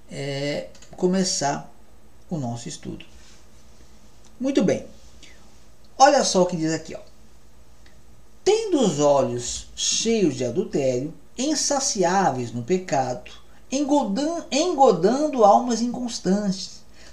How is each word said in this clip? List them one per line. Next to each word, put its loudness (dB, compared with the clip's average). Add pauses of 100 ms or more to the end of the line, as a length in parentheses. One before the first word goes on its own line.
(100)
é, -6 (280)
começar 0 (580)
o -6
nosso -6
estudo. -12 (1300)
Muito 4
bem, 0 (1120)
olha 8
só 4
o 4
que -4
diz 0
aqui, -6
ó. -12 (1400)
"Tendo 2
os 2
olhos 2
cheios 2
de -2
adultério, 0 (260)
insaciáveis 0
no -6
pecado, -2 (400)
engodan-, 0
engodando 4
almas 6
inconstantes, -2 (320)